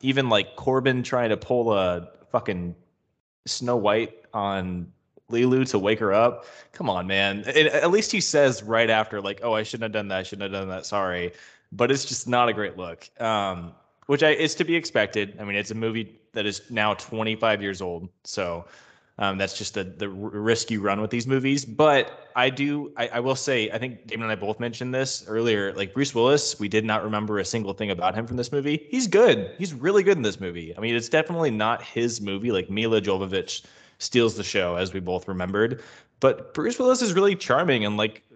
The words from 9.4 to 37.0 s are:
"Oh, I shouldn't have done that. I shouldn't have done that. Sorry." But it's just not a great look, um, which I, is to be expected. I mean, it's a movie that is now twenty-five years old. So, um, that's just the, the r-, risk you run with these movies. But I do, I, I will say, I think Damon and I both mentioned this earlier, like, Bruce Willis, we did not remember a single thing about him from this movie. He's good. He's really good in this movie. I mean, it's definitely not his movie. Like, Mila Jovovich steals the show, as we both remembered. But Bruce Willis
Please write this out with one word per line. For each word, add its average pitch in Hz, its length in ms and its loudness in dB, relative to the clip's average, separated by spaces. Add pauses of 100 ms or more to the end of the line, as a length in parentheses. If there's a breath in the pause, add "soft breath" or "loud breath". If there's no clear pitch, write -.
"Oh, 117 100 0
I 110 80 0
shouldn't 113 220 -6
have 110 80 -6
done 104 160 -2
that. 95 100 -2
I 95 60 -4
shouldn't 98 280 -8
have 98 100 -4
done 95 80 -6
that. 92 180 -8
Sorry." 90 460 -2 (380 loud breath)
But 120 200 2
it's 135 140 0
just - 220 -8
not 123 220 4
a 110 40 0
great 104 240 -6
look, 87 300 -12 (140)
um, 98 520 -2 (340)
which 143 160 2
I, 151 80 6
is 151 240 0
to 180 80 0
be 165 120 0
expected. 107 640 -2
I 107 40 -12
mean, 101 120 -4
it's 101 140 -4
a 110 60 -8
movie 113 440 -6 (140)
that 104 140 -2
is 101 240 -6
now 107 240 0
twenty-five 110 680 0
years 98 180 -4
old. 87 300 -8 (140)
So, 85 420 -6 (540 soft breath)
um, 98 180 0
that's 95 180 -2
just - 200 -10
the, 101 80 -4
the 92 220 -10
r-, 101 40 -6
risk 107 640 -2
you 107 100 -2
run 101 180 0
with 107 120 -4
these 120 160 -4
movies. 135 360 0
But 135 720 2
I 127 140 4
do, 143 480 -4
I, 117 120 -2
I 117 100 -4
will 131 160 0
say, 123 340 0
I 110 80 -4
think 120 300 -8
Damon 113 160 -8
and 110 80 -2
I 107 40 -2
both 101 240 -4
mentioned 123 360 -6
this 131 320 -4
earlier, 107 460 0
like, 98 200 -6
Bruce 139 220 -2
Willis, 131 440 4
we 104 100 -4
did 107 160 2
not 107 180 0
remember 107 340 -2
a 95 80 -2
single 101 280 -4
thing 104 180 -4
about 92 240 0
him 113 100 -6
from 123 120 -6
this 120 140 -4
movie. 147 380 -2
He's 247 180 -2
good. 165 520 6
He's 175 160 -6
really 185 260 2
good 185 160 4
in 127 60 -4
this 104 160 -2
movie. 87 360 -8
I - 40 -14
mean, 117 160 0
it's 120 140 -2
definitely 160 420 2
not 110 320 0
his 117 360 -2
movie. 101 320 -4
Like, 92 200 0
Mila 110 300 2
Jovovich 95 640 -2 (320 soft breath)
steals 113 380 2
the 101 80 -6
show, 90 340 0
as 92 160 -2
we 95 80 -4
both 90 260 -4
remembered. 98 560 -2 (380 loud breath)
But - 320 2
Bruce 226 260 -2
Willis 254 220 4